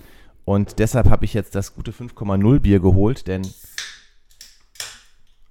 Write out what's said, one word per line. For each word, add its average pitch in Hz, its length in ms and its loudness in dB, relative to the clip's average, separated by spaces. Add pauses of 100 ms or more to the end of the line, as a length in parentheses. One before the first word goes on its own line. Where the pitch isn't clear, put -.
(440)
Und 101 360 -4
deshalb 110 280 2
habe - 180 6
ich - 60 -6
jetzt 101 220 -8
das 98 220 -8
gute 117 160 -14
fünf - 240 -18
Komma 98 200 -4
null 110 220 2
Bier 101 220 2
geholt, 98 480 2
denn, 92 140 -8 (2000)